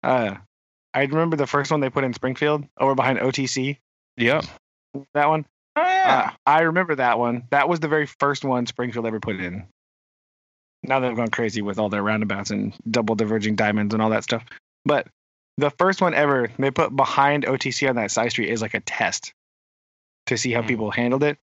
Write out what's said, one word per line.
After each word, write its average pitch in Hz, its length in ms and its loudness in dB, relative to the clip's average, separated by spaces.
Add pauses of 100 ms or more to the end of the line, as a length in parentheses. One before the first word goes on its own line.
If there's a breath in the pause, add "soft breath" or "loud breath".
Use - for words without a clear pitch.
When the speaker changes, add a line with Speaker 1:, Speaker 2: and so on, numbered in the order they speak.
Speaker 1:
Uh, 120 320 0 (580)
I 131 120 0
remember 160 320 2
the 139 100 0
first 139 240 0
one 156 100 2
they 135 80 0
put 135 160 0
in 127 80 -2
Springfield, 147 540 -2 (120)
over 135 160 4
behind 127 260 2
O 131 100 2
T 135 160 -2
C. 135 320 -4 (400)
Speaker 2:
Yep. 127 260 2 (720)
Speaker 1:
That 147 140 4
one. 156 180 0 (300)
Speaker 3:
Oh, 302 60 0
yeah. 370 500 2
Speaker 1:
Uh, - 40 -20 (100)
I 151 160 6
remember 165 340 2
that 120 220 2
one. 120 320 -2
That 143 200 4
was 170 100 0
the 156 80 -2
very 151 160 2 (160)
first 143 240 0
one 123 220 0
Springfield 120 400 -6
ever 110 140 -4
put 104 200 -6
in. 90 260 -8 (1160)
Now 131 180 0
they've 127 160 -2
gone 117 140 -2
crazy 110 320 -4
with 101 160 -4
all 107 100 0
their 101 140 -2
roundabouts 101 480 -2
and 101 240 -4 (160)
double 113 240 0
diverging 107 420 -2
diamonds 104 380 0
and 110 80 0
all 110 80 2
that 107 140 0
stuff. 117 200 -4 (400 loud breath)
But 143 220 0 (500)
the 143 140 2
first 190 320 0
one 175 100 2
ever 139 360 2 (100)
they 135 120 0
put 135 240 0
behind 139 520 2
O 135 100 0
T 135 140 -4
C 135 180 0
on 123 80 2
that 107 140 -2
side 117 200 0
street 110 200 -2
is, 113 100 -2
like, 113 140 -6
a 110 60 0
test - 520 -4 (920)
to 127 100 -2
see 123 160 -2
how 120 100 0
Speaker 2:
Hmm. 113 60 -6
Speaker 1:
people 110 220 -2
handled 123 320 0
it. 147 260 0